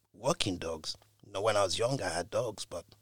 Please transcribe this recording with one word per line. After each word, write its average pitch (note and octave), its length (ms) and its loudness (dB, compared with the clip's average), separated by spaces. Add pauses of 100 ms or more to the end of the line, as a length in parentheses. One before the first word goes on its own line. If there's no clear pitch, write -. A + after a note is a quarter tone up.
(120)
working G2+ 460 0
dogs. E2 380 -6 (300)
You - 60 -20
know, F#2+ 100 -2
when G#2+ 160 4
I G2+ 60 6
was F2+ 140 0
young, B2 220 2
I F#2+ 80 -2
had F2 220 -2
dogs, G#2+ 340 -2
but - 220 -12 (160)